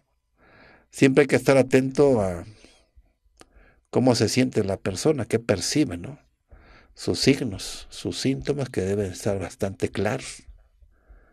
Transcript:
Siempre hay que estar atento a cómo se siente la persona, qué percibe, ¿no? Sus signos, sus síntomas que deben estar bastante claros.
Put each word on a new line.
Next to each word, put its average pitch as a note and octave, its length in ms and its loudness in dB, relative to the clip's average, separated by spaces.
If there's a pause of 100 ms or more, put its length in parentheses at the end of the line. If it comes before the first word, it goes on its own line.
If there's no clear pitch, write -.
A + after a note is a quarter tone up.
(880)
Siempre C#3 340 4
hay C#3 40 4
que C3+ 80 2
estar C3+ 220 4
atento C3 640 4
a F2 220 -4 (1500)
cómo B2 240 2
se A2+ 140 2
siente B2+ 340 0
la F#2+ 140 -4
persona, B2+ 480 -2
qué A#2 120 -2
percibe, G#2+ 600 -2
¿no? A#2 200 -12 (800)
Sus - 240 -4
signos, C3 720 -2
sus - 280 -8
síntomas C3+ 500 -4
que G2+ 120 -4
deben G2 300 -2
estar G2 260 -4
bastante G2 520 -6
claros. - 520 -6 (920)